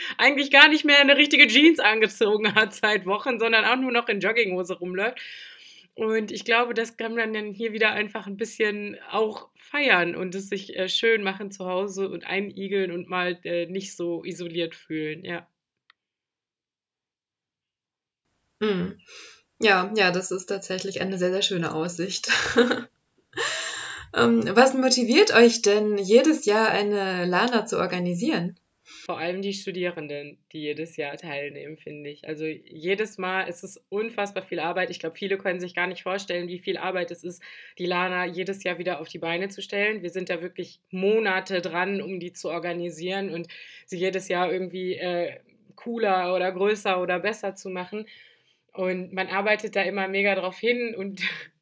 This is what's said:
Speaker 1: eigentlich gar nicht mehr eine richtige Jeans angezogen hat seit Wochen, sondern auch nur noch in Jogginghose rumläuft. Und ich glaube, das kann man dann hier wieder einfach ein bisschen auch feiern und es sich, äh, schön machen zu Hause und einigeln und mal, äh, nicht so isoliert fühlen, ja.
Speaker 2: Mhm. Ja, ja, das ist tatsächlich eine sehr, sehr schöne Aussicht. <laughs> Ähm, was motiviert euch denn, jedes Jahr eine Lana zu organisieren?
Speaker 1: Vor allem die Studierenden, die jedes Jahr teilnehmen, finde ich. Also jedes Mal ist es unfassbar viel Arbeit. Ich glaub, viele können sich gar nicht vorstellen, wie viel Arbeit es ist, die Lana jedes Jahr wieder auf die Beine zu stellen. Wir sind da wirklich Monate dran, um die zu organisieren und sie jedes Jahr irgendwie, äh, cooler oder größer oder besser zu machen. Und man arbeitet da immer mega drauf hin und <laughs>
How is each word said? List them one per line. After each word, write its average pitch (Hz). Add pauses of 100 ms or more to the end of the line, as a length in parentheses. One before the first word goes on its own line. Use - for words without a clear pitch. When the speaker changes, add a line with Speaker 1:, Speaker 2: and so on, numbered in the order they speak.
(180)
Speaker 1:
eigentlich 269
gar 294
nicht 302
mehr 285
eine 277
richtige 285
Jeans 294
angezogen 214
hat 214
seit 208
Wochen, 208
sondern 226
auch 233
nur 262
noch 233
in 202
Jogginghose 185
rumläuft. 185 (760)
Und 220
ich -
glaube, 233
das 233
kann 226
man 220
dann 214
hier 214
wieder 214
einfach 214
ein 202
bisschen 208 (140)
auch 214
feiern 196
und 185
es 196
sich, 196
äh, 185
schön 226
machen 196
zu 185
Hause 190
und 170
einigeln 196
und 175
mal, 180
äh, 175
nicht 190
so 170
isoliert 170
fühlen, 156
ja. 175 (3250)
Speaker 2:
Mhm. 190 (640)
Ja, 196
ja, 190
das 185
ist 190
tatsächlich 190
eine 190
sehr, 180
sehr 190
schöne 170
Aussicht. 170 (260)
<laughs> - (1200)
Ähm, 233 (120)
was 269
motiviert 254
euch 233
denn, 208
jedes 240
Jahr 220
eine 196
Lana 214
zu -
organisieren? 180 (260)
Speaker 1:
Vor -
allem 180
die 196
Studierenden, 170 (140)
die 156
jedes 151
Jahr 147
teilnehmen, 143
finde 147
ich. 147
Also 156
jedes 180
Mal 185
ist -
es 196
unfassbar 202
viel 175
Arbeit. 175
Ich 180
glaub, 160
viele 196
können 185
sich 180
gar 180
nicht 190
vorstellen, 180
wie 175
viel 180
Arbeit 180
es 170
ist, 175 (360)
die 175
Lana 180
jedes 185
Jahr 175
wieder 175
auf 160
die -
Beine 170
zu 196
stellen. 208
Wir 175
sind 185
da 175
wirklich 180 (100)
Monate 190
dran, 185
um 185
die 175
zu -
organisieren 175
und 170 (380)
sie 185
jedes 185
Jahr 180
irgendwie, 185
äh, 175 (360)
cooler 190
oder 185
größer 196
oder 180
besser 202
zu -
machen. 185 (680)
Und 185
man 190
arbeitet 214
da 196
immer 190
mega 196
drauf 185
hin 240
und 196
<laughs> -